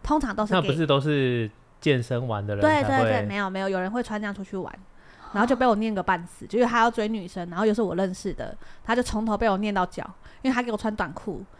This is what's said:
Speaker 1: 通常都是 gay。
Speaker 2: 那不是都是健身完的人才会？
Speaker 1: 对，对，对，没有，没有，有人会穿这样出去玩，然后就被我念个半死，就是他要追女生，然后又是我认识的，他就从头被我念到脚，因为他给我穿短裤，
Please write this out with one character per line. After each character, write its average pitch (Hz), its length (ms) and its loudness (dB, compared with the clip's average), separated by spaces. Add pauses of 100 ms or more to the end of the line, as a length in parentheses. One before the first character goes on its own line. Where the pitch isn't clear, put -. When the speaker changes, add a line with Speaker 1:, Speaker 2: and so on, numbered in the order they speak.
Speaker 1:
通 - 180 2
常 226 160 -2
都 214 80 0
是 208 80 -2
gay。 185 80 4
Speaker 2:
那 151 60 0
不 180 60 2
是 160 140 2
都 139 140 4
是 127 500 0 (300)
健 131 220 2
身 123 260 -2
完 101 180 -2
的 104 80 -2
人 101 80 -2
才 - 200 4
会？ - 60 0
Speaker 1:
对， 107 160 2
对， 110 160 4
对， - 20 -2
没 196 140 -4
有， 202 120 -2
没 190 120 -4
有， 190 80 -2
有 185 120 0
人 185 100 -2
会 240 120 -2
穿 214 180 -6
这 214 40 -6
样 202 100 -4
出 202 80 -10
去 190 140 -10
玩， 185 160 -8 (600)
然 220 80 0
后 240 60 4
就 262 80 4
被 254 120 2
我 220 100 6
念 220 180 -2
个 190 80 -2
半 175 240 0
死， - 200 -16
就 214 120 -2
是 247 60 6
他 233 160 2
要 233 100 6
追 226 180 -2
女 214 180 -4
生， 175 240 -8
然 175 80 -8
后 208 60 2
又 220 80 4
是 220 80 0
我 180 140 2
认 190 180 0
识 190 200 -6
的， - 240 -8 (280)
他 233 120 0
就 247 60 2
从 220 220 -2
头 214 120 0
被 220 120 2
我 190 100 2
念 208 140 -2
到 185 140 2
脚， - 180 -10 (380)
因 262 80 0
为 247 40 2
他 247 80 0
给 240 100 -4
我 208 40 -2
穿 214 180 -2
短 175 180 -4
裤， 185 320 -10 (160)